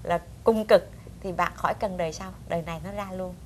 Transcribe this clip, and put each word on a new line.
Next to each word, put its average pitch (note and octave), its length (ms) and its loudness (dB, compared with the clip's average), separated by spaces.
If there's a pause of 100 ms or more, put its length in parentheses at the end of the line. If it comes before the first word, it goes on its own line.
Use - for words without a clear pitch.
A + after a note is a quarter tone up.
là E3+ 180 0 (220)
cung A3 220 4
cực G#3+ 240 8 (340)
thì G3 80 -4
bạn E3+ 240 0
khỏi - 240 0
cần F#3+ 180 -2
đời D#3+ 160 -2
sau, F#3+ 180 -10 (180)
đời E3+ 120 0
này D#3+ 220 -6
nó F#3+ 80 -8
ra G3+ 200 -8
luôn. F#3 240 -6 (100)